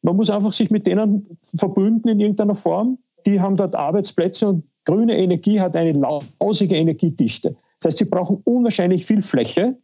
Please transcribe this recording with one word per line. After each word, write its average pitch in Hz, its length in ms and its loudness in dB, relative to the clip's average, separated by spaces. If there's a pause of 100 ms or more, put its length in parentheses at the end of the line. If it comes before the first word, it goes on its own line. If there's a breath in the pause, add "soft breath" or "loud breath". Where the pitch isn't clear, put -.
Man 170 140 2
muss 202 120 2
einfach 208 240 0
sich 214 180 0
mit 208 160 0
denen 202 540 0
verbünden 202 680 0
in 208 120 2
irgendeiner 208 340 0
Form. 214 440 -2 (260)
Die 202 160 2
haben 196 160 0
dort 190 180 -2
Arbeitsplätze 185 720 -2
und 175 160 -2 (200)
grüne 220 320 0
Energie 185 440 2
hat 180 160 -2
eine 165 160 2
lausige 151 840 -2
Energiedichte. 160 800 0 (240 soft breath)
Das 165 120 2
heißt, - 60 -4
sie 208 60 2
brauchen 190 400 -2
unwahrscheinlich 214 640 0
viel 214 160 2
Fläche 175 600 -2